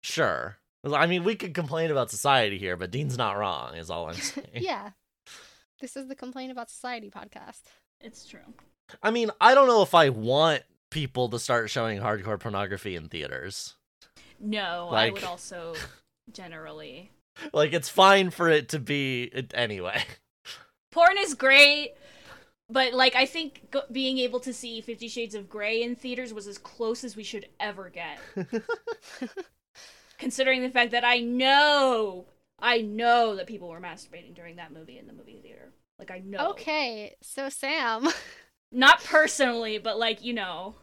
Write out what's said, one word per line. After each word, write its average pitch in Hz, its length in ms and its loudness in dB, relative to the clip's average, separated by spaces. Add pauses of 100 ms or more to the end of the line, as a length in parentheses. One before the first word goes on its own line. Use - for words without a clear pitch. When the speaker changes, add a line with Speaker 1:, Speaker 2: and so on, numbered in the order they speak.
Speaker 1:
Sure. 95 540 -2 (260)
Well, 143 120 -4
I 147 100 4
mean, 175 180 0
we 214 120 0
could 185 180 -10
complain 160 380 -2
about 131 200 0
society 117 480 2
here, 92 180 -4
but 87 140 -6
Dean's 131 260 -4
not 104 200 -2
wrong, 78 380 -4
is 82 140 -12
all 85 200 -6
I'm 82 60 -10
Speaker 2:
<laughs> - 0 -
Speaker 1:
saying. - 400 -8
Speaker 2:
Yeah. 208 340 -6 (920)
This - 160 -14
is 269 100 -12
the 262 80 -12
Complain 254 340 -12
About 247 200 -12
Society 233 400 -12
podcast. - 500 -20 (400)
Speaker 3:
It's - 260 -20
true. - 140 -20 (640)
Speaker 1:
I 214 100 0
mean, 233 200 0 (100)
I 233 120 10
don't 277 140 8
know 233 140 6
if 180 120 2
I 165 160 8
want 131 540 2 (280)
people 131 360 -4
to 120 120 -6
start 117 300 0
showing 113 300 -4
hardcore 107 400 -4
pornography 98 560 -6
in 80 140 -10
theaters. 73 640 -10 (640)
Speaker 3:
No, 185 520 -6
I - 180 2
would 196 120 -10
Speaker 1:
Like, 185 80 -8
Speaker 3:
also 175 440 -12 (580)
generally. 156 800 -18 (400)
Speaker 1:
Like, 151 220 2
it's 165 160 -4
fine 190 400 8
for 170 200 0
it 151 200 4
to 156 100 -6
be, 131 440 -2 (100)
it, 127 240 -8
anyway. 104 460 -4 (880)
Speaker 3:
Porn 349 260 6
is 370 140 -2
great, 285 640 6 (760)
but, 254 240 2
like, 254 240 4
I 262 80 4
think 320 440 -10
go-, 277 220 -4
being 262 280 -2
able 247 200 -2
to 247 140 -10
see 233 260 -12
Fifty 226 300 -12
Shades 220 260 -8
of 202 140 -12
Grey 214 340 -2
in 240 140 -4
theaters 247 360 -8
was 208 140 -12
as 202 100 -14
close 233 460 -6
as 214 140 -12
we 214 60 -12
should 202 240 -12 (120)
ever 190 300 -8
get. 170 300 -12 (180)
Speaker 1:
<laughs> 220 260 -6 (1500)
Speaker 3:
Considering 262 440 0
the 254 80 -2
fact 240 220 2
that 240 120 0
I 240 160 4
know, 254 1040 4 (340)
I 233 220 2
know 226 540 2
that 185 120 -10
people 190 220 -14
were 165 120 -14
masturbating 165 520 -16
during 170 240 -20
that 165 140 -16
movie 151 260 -20
in - 100 -20
the - 60 -20
movie - 280 -20
theater. - 300 -20 (280)
Like, - 120 -18
I 185 80 -14
know. 196 320 -4
Speaker 2:
Okay, 254 720 -6
so 269 280 -8
Sam. 269 580 -2 (340)
<laughs> - 300 -20
Speaker 3:
Not 262 320 8
personally, 240 760 2
but, 214 200 -4
like, 226 240 -2
you 240 100 -4
know. 190 500 -8